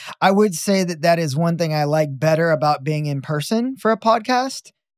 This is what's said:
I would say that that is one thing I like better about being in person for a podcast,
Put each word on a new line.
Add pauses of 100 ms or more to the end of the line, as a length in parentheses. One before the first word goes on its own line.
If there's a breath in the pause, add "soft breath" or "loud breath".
(200 loud breath)
I
would
say
that
that
is
one
thing
I
like (100)
better
about
being
in
person
for
a
podcast, (260)